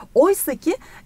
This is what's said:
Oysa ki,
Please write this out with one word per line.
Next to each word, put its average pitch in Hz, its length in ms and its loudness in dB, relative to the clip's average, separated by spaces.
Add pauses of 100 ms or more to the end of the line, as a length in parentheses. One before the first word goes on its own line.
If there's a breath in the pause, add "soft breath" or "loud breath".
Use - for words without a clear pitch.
(160 loud breath)
Oysa 302 400 2
ki, 370 220 -4 (280 loud breath)